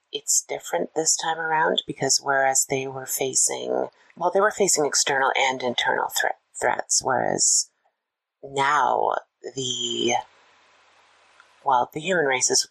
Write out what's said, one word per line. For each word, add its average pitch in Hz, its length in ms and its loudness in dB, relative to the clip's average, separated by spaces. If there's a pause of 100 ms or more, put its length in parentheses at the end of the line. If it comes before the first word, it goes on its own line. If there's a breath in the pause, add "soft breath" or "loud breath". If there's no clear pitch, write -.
(100)
it's - 380 -2
different - 480 -6
this 160 180 2
time 160 240 -4
around 160 480 0
because 139 360 0
whereas 135 480 2
they 135 160 -2
were 131 200 -10
facing, 127 800 -2 (280 soft breath)
well, 170 160 0
they 190 80 4
were 208 100 4
facing 160 360 2
external 135 500 2
and 131 260 0
internal - 460 0 (100)
thre-, - 200 -2 (200)
threats, - 460 0
whereas 120 640 2 (760)
now 139 680 2 (420)
the 120 600 -2 (1500)
well, 123 240 2
the 156 80 -6
human 170 240 2
race 131 260 2
is, 131 200 2